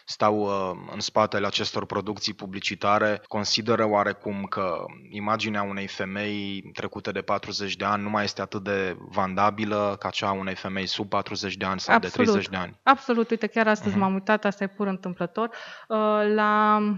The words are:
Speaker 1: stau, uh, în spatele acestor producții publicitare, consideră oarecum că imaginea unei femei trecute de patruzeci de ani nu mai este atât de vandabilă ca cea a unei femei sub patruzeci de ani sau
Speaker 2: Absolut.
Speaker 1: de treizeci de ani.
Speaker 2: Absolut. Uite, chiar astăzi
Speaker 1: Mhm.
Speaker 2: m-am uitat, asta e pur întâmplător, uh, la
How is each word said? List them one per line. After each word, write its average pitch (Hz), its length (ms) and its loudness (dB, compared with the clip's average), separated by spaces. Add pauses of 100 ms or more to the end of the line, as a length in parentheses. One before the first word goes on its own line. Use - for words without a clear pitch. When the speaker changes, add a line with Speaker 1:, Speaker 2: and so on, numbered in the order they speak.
Speaker 1:
stau, 107 340 2
uh, 95 540 -2
în 98 80 -8
spatele 104 460 2
acestor 101 400 -2
producții 101 460 -4
publicitare, 101 960 0
consideră 110 600 2
oarecum 101 560 0
că 92 400 -2 (260)
imaginea 104 520 -2
unei 98 240 -6
femei 101 880 -6
trecute 104 380 -8
de 95 100 -4
patruzeci 98 560 -4
de 98 80 -4
ani 101 180 0
nu 104 80 -4
mai 104 140 0
este 101 160 -4
atât 98 240 -6
de 95 340 -2
vandabilă 101 1000 0
ca 101 100 -4
cea 101 200 -2
a 98 40 2
unei 95 220 -4
femei 95 320 -4
sub 101 220 -4
patruzeci 98 480 -4
de 98 80 -4
ani 95 160 0
sau - 140 2
Speaker 2:
Absolut. - 220 2
Speaker 1:
de 247 60 4
treizeci 202 280 2
de - 60 -4
ani. - 260 -6
Speaker 2:
Absolut. 240 480 4
Uite, 226 160 -2
chiar 220 220 0
astăzi 214 260 2
Speaker 1:
Mhm. 202 40 2
Speaker 2:
m-am 190 160 4
uitat, 208 300 2
asta 196 200 0
e - 20 0
pur 196 200 -2
întâmplător, 185 640 -2 (380)
uh, 220 80 0 (380)
la 214 420 6 (220)